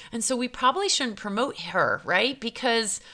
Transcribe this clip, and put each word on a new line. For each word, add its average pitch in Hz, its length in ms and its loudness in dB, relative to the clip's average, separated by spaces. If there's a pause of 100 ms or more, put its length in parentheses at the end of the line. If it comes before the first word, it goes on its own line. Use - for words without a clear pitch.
(120)
And 233 100 -6
so 254 140 0
we 247 100 -2
probably 269 420 2
shouldn't 240 280 0
promote 214 440 -2
her, 170 440 2
right? 226 340 2
Because 226 640 0 (140)